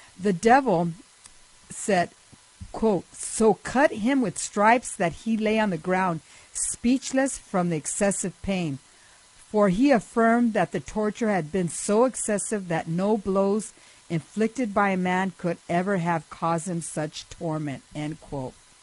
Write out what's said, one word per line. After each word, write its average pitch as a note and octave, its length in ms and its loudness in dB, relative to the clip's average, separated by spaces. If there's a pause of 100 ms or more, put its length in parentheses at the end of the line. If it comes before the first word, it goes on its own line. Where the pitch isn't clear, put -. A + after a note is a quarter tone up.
(200)
The G3 140 2
devil G#3+ 560 4 (800)
said, F3+ 400 0 (600)
quote, G#3+ 320 0 (100)
"So - 400 2
cut - 360 2
him B3+ 300 0
with G3+ 180 -2
stripes A3 580 2
that E3+ 160 0
he A3+ 240 -4
lay G#3+ 220 0
on G#3+ 120 2
the E3+ 80 -4
ground, F3+ 420 0 (320)
speechless - 880 -2
from F3 320 -2
the E3 60 -2
excessive G3 640 -2
pain. E3+ 360 -4 (720)
For G#3 180 4
he A#3 220 4
affirmed A#3 640 2
that F#3 180 0
the F3 80 -4
torture G#3+ 500 -2
had E3 200 -2
been F3+ 180 0
so G#3+ 360 0
excessive G#3 640 -4
that D#3+ 200 -2
no G3 280 0
blows G3 560 0 (360)
inflicted G#3+ 680 -4
by G3+ 160 2
a F#3 60 0
man F3+ 420 0
could E3+ 200 -4 (100)
ever F3+ 300 0
have E3 320 -2
caused E3 380 -4
him E3+ 140 -4
such - 480 -8
torment," D#3 520 -6 (120)
end D3+ 260 -8
quote. C3 320 -10 (300)